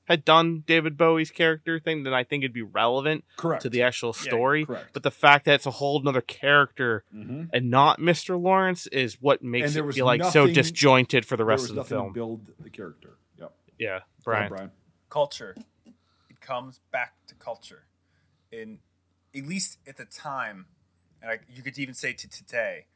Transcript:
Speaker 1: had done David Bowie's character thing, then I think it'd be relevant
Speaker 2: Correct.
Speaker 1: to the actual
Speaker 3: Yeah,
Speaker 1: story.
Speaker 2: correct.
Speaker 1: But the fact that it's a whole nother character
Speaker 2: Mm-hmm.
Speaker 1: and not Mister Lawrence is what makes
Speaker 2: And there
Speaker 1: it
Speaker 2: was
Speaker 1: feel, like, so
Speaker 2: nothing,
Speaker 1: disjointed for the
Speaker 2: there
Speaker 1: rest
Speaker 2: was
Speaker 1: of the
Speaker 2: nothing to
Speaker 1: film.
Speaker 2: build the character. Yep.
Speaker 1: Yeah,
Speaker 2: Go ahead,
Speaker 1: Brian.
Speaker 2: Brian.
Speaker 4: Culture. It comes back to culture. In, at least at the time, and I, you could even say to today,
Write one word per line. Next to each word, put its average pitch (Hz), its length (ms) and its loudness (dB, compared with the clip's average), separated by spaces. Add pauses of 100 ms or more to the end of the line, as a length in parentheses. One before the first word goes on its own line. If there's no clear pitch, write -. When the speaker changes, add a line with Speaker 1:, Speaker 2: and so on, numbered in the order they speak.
Speaker 1:
had 170 200 0
done 165 400 4
David 160 320 0
Bowie's 160 320 2
character 160 500 -2
thing, 156 240 -4
then 131 120 -4
I 127 80 2
think 143 200 -6
it'd 123 100 -4
be 113 100 -8
relevant 120 600 0 (140)
Speaker 2:
Correct. 160 260 -4
Speaker 1:
to 127 60 -4
the 120 140 0
actual 123 340 -2
Speaker 3:
Yeah, 135 120 -10
Speaker 1:
story. 131 360 0
Speaker 2:
correct. 113 280 -12
Speaker 1:
But 135 100 -10
the 143 80 -2
fact 143 340 6
that 147 100 4
it's 135 120 0
a 123 40 -4
whole 143 300 -2
nother 131 200 0
character 135 840 0 (120)
Speaker 2:
Mm-hmm. 120 280 -12 (100)
Speaker 1:
and 123 160 0
not 139 300 4
Mister 170 360 0
Lawrence 185 520 0
is 127 340 -4
what 139 220 2
makes 123 240 -2
Speaker 2:
And 147 80 -2
there 156 80 -2
Speaker 1:
it - 20 -6
Speaker 2:
was 139 100 -6
Speaker 1:
feel, 127 120 0
like, 139 160 2
so 165 180 4
Speaker 2:
nothing, 143 140 6
Speaker 1:
disjointed 127 680 4
for 131 140 -6
the 113 60 2
Speaker 2:
there - 60 -2
Speaker 1:
rest 107 140 2
Speaker 2:
was 117 60 -8
Speaker 1:
of 107 60 -10
the 120 60 -6
Speaker 2:
nothing 117 160 -6
to 101 80 -2
Speaker 1:
film. 95 80 -12
Speaker 2:
build 113 460 -10
the - 120 -20
character. - 460 -18 (200)
Yep. - 160 -20 (240)
Speaker 1:
Yeah, 113 120 -6
Speaker 2:
Go - 20 -8
ahead, 92 120 -10 (200)
Speaker 1:
Brian. 104 260 -2
Speaker 2:
Brian. 95 220 -12 (400)
Speaker 4:
Culture. 135 440 -6 (760)
It - 100 -20
comes 131 380 -12 (120)
back 123 220 -6 (140)
to - 80 -20
culture. - 500 -16 (640)
In, 110 280 -16 (560)
at 139 100 -14
least 160 320 -6 (100)
at 135 100 -20
the 123 80 -18
time, 113 600 -12 (560)
and 113 80 -12
I, 113 180 -6
you 123 140 -20
could 131 160 -14
even 131 160 -10
say 127 200 -8
to - 140 -20
today, 101 680 -8